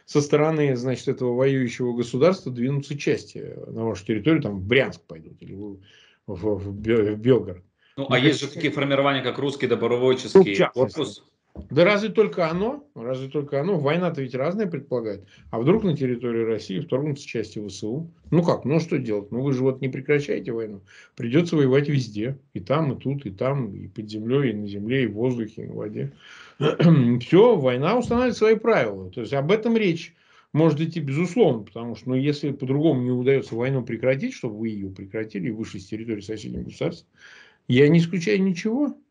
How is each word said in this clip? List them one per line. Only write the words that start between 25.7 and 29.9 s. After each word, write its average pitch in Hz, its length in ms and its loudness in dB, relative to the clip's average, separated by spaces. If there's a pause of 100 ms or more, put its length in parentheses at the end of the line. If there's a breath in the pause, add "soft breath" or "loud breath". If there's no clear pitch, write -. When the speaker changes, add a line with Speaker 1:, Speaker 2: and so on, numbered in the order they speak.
Speaker 1:
воде. 110 360 -8 (460 loud breath)
<clears throat> 139 600 6
Всё, 214 360 8
война 135 400 2
устанавливает 240 400 0
свои 220 200 6
правила. 117 540 0
То 120 120 -8
есть 110 100 -4
об 139 180 0
этом 226 280 4
речь 180 360 0 (380 soft breath)